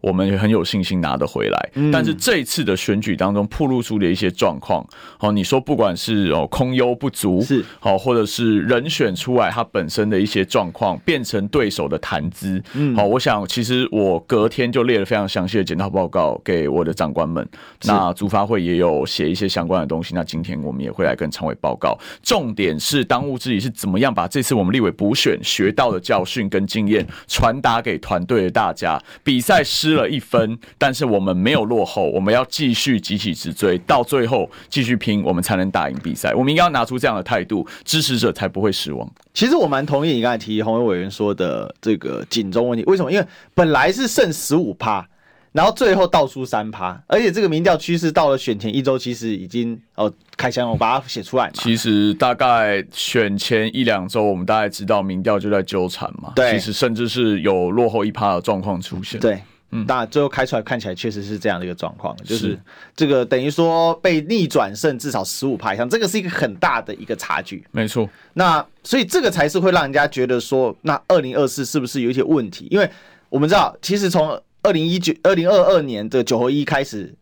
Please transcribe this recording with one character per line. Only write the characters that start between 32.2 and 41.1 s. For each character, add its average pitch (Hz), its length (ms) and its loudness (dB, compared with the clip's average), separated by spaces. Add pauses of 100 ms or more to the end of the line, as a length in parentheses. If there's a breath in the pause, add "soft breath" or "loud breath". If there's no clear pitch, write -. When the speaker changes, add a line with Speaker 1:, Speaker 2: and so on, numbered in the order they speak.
Speaker 1:
要 127 120 4
继 131 280 0
续 120 260 0
急 101 180 -4
起 95 160 -2
直 80 200 -8
追， 92 260 2
到 131 220 2
最 123 240 0
后 113 240 0 (200 loud breath)
继 143 120 -2
续 123 140 2
拼， 104 260 0
我 87 120 0
们 87 100 0
才 98 140 0
能 92 120 0
打 82 200 -2
赢 65 120 -8
比 78 140 -6
赛。 - 180 -2
我 110 80 2
们 131 80 2
应 156 60 2
该 175 80 4
要 175 60 4
拿 127 160 0
出 127 120 -6
这 127 80 -2
样 117 100 2
的 95 60 -4
态 98 220 -2
度， 92 240 -2 (160 loud breath)
支 156 180 0
持 127 160 0
者 107 140 2
才 95 160 -4
不 92 140 -4
会 104 100 2
失 76 220 -6
望。 58 120 -6 (280)
Speaker 2:
其 - 140 2
实 285 80 4
我 247 120 4
蛮 139 180 0
同 147 220 0
意 165 40 0
你 120 100 0
刚 123 100 2
才 117 60 0
提 107 240 -2
洪 113 180 0
伟 110 160 2
委 90 40 -2
员 98 120 -6